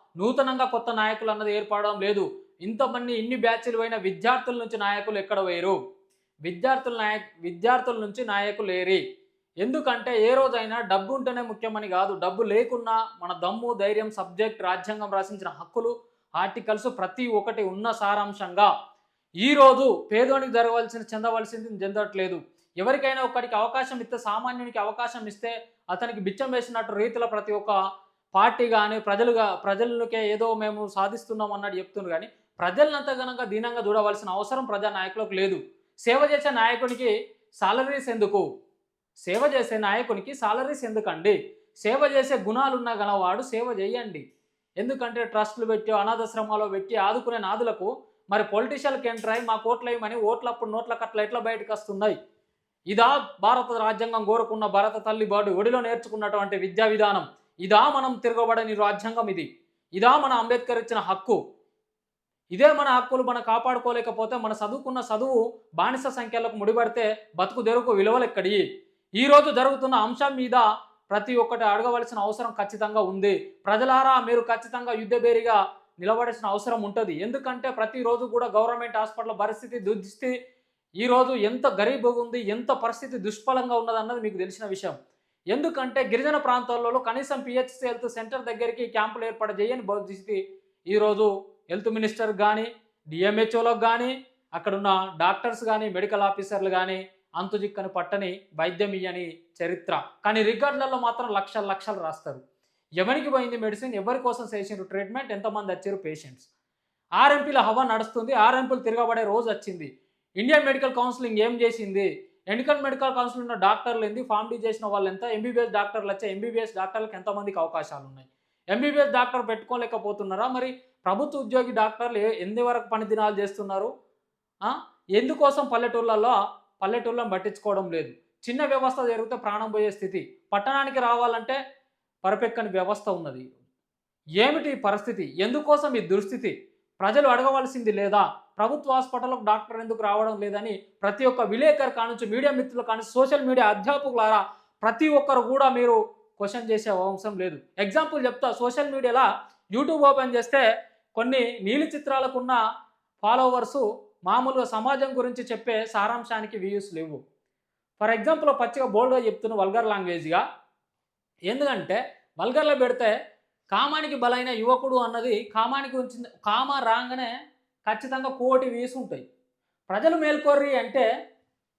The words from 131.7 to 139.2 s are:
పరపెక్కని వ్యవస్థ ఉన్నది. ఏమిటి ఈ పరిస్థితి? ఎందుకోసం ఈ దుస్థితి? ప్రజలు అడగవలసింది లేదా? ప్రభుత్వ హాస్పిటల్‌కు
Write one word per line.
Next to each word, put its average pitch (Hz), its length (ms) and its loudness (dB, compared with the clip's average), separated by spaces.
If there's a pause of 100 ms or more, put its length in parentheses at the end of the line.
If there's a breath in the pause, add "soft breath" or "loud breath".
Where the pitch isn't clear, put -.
పరపెక్కని 214 440 0
వ్యవస్థ 185 400 -2
ఉన్నది. 143 440 -6 (760)
ఏమిటి 262 420 2
ఈ 269 40 -2
పరిస్థితి? 202 640 -4
ఎందుకోసం 294 580 2
ఈ 220 40 0
దుస్థితి? 196 680 -2 (320)
ప్రజలు 233 280 4
అడగవలసింది 254 640 2
లేదా? 202 300 4 (360)
ప్రభుత్వ 269 340 0
హాస్పిటల్‌కు 254 520 -2